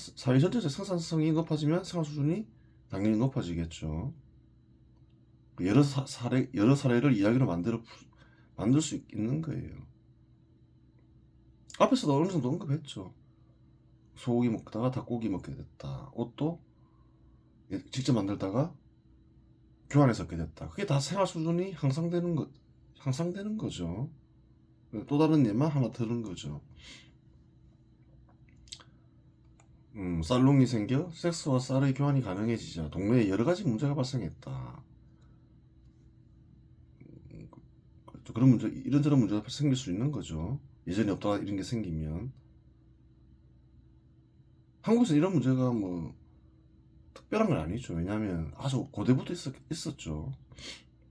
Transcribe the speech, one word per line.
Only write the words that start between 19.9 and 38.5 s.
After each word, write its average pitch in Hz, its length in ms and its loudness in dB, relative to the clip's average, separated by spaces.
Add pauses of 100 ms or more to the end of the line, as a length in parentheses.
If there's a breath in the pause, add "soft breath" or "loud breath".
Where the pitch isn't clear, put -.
얻게 82 140 -6
됐다. 80 320 -8
그게 - 160 -6
다 139 140 0
생활 185 260 0
수준이 170 480 -2
향상되는 170 640 -2
거, 131 140 -4 (500)
향상되는 139 580 -4
거죠. 90 520 -6 (960)
또 143 100 0
다른 156 280 6
예만 120 240 2
하나 135 220 0
들은 120 300 -2
거죠. 78 400 -10 (3250 loud breath)
음, 90 260 -4
살롱이 127 460 6
생겨 120 460 0
섹스와 165 460 0
쌀의 131 340 2
교환이 139 280 2
가능해지자 95 680 -4
동네에 101 400 2
여러 98 140 2
가지 180 220 0
문제가 139 300 0
발생했다. 131 880 -6 (2500 soft breath)
음, 53 180 -14 (560)
그렇죠. - 280 -16
그런 131 160 8
문제, 110 180 6